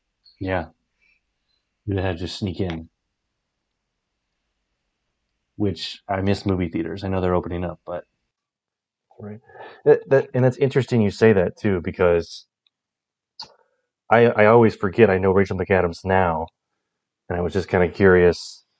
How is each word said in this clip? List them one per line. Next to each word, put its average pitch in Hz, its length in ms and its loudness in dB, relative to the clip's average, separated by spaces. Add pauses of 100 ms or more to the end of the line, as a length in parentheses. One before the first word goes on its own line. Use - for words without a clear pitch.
(400)
Yeah. 92 260 -6 (1200)
You 98 100 -4
had 92 200 -4
to 90 80 -10
just - 120 -12
sneak 95 220 -8
in. 82 280 -8 (2750)
Which, - 520 -6
I 95 140 -4
miss 98 240 -4
movie 90 240 -2
theaters. 85 340 -8
I 98 40 -8
know 95 120 -4
they're 90 160 0
opening 87 280 -6
up, 85 220 -10
but 87 200 -12 (1120)
right. 104 200 -18 (460)
That, - 240 2
that, 135 240 0
and 123 100 0
that's 127 140 0
interesting 123 460 -2
you 98 80 0
say 110 220 4
that 92 240 0
too, 95 240 -2
because 87 640 -2 (1600)
I, 117 160 6
I 107 220 2
always 113 280 6
forget 98 360 2
I 95 80 0
know 95 120 2
Rachel 95 260 0
McAdams 90 460 -2
now, 90 440 0 (840)
and 90 80 -4
I 90 40 -4
was 85 120 -4
just 95 140 -4
kinda 90 220 0
curious, 90 760 2 (160)